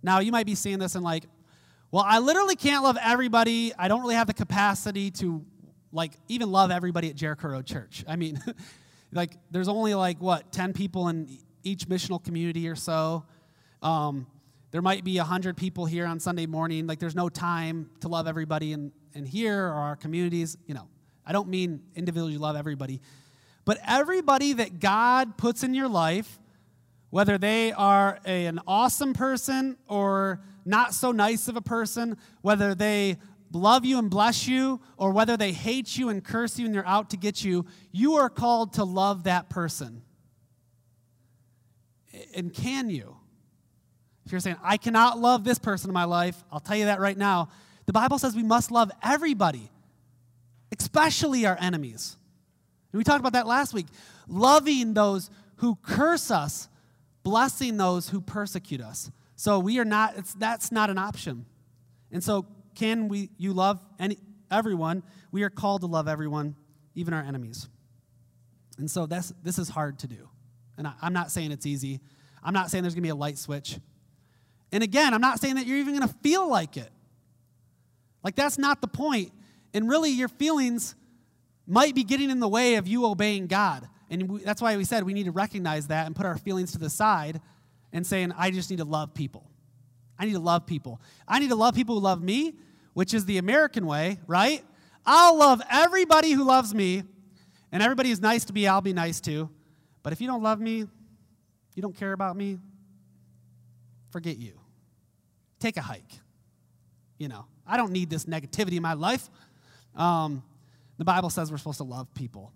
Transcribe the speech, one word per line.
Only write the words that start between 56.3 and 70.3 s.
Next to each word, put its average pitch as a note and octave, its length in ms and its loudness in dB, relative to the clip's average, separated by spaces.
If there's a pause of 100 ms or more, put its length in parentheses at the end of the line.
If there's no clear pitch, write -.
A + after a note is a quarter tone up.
us, D3 380 -2 (540)
blessing A#3 520 2
those F3+ 320 2
who G3 140 -4
persecute F#3+ 580 -8
us. A2 320 -12 (240)
So G3+ 240 2
we G#3+ 200 0
are A#3 60 2
not, G#3+ 320 2
it's, F#3+ 180 -12
that's A3 360 -4
not G#3+ 180 2
an F#3+ 80 -2
option. D#3+ 480 -8 (640)
And F3 120 -6
so G3+ 220 0 (300)
can A3 340 -2
we, G3+ 280 -6
you F#3 140 -4
love F#3+ 340 0 (140)
any, G3 180 -2 (320)
everyone? F#3 540 0 (280)
We G3 120 -2
are G3+ 60 0
called G3+ 320 -2
to F3+ 60 -6
love D#3+ 200 0
everyone, D3+ 480 -4 (400)
even E3+ 180 -4
our D#3+ 100 -2
enemies. B2 440 -10 (1080)
And D3+ 120 -8
so E3+ 180 -4
that's, F3 260 -8 (100)
this F3 160 -4
is F3 80 -4
hard D3 320 -6
to C#3 80 -12
do. A#2 220 -16 (480)